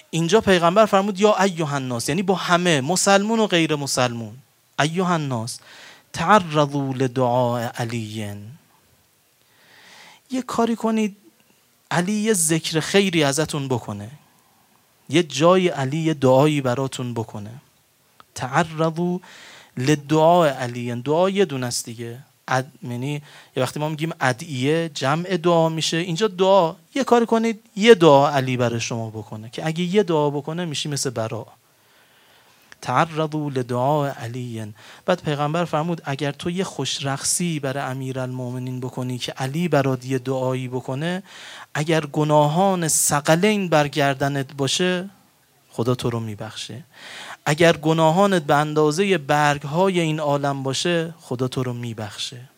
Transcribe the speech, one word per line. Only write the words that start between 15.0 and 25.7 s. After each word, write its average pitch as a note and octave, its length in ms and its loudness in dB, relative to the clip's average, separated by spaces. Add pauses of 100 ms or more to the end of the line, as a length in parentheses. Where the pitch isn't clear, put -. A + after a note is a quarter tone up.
یه D#3+ 140 2
جای E3+ 440 4
علی C#3 300 -2
یه D#3+ 160 0
دعایی C#3 480 4
براتون B2+ 520 -4
بکنه. A2 380 -8 (840)
"تعرضوا D#3+ 840 -2 (580)
لدعاء D3+ 720 4
علی"، B2 300 -6
یعنی A#2+ 220 -4
دعا D#3 280 2
یه G3 160 2
دونه C3+ 200 -4
است A#2+ 200 -6
دیگه. A#2 340 -12 (280)
اد-، C3 240 -2 (120)
یعنی C3+ 380 -6 (340)
یه C3 80 0
وقتی C3+ 160 -6
ما D3+ 100 -2
می‌گیم D#3+ 220 -6 (100)
ادعیه D3 720 -2
جمع E3+ 440 -2
دعا E3 320 4
می‌شه، D#3+ 280 -2